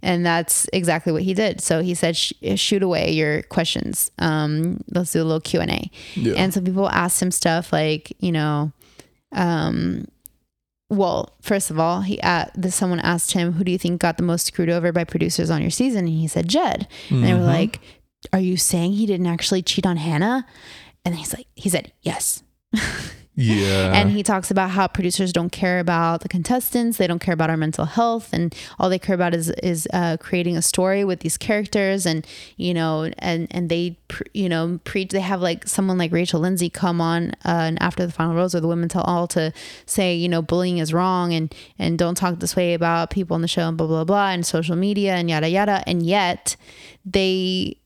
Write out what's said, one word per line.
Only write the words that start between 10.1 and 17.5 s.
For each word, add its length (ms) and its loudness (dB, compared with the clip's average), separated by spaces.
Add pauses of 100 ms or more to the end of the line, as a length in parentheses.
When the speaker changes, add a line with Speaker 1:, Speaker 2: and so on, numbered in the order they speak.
Speaker 1:
well, 520 0
first 280 -2
of 100 -2
all, 220 2
he, 200 -4
uh, 240 0 (100)
this, 200 -2
someone 260 0
asked 320 0
him, 200 2
"Who 100 0
do 80 0
you 60 0
think 240 -2
got 160 0
the 60 0
most 240 0
screwed 220 0
over 220 2
by 120 0
producers 480 0
on 100 2
your 80 0
season?" 380 0
And 20 0
he 180 0
said, 220 -2
"Jed." 380 0 (220)
And 140 4
they 100 6
were 60 4
Speaker 2:
Mm-hmm. 80 4
Speaker 1:
like, 320 2 (540)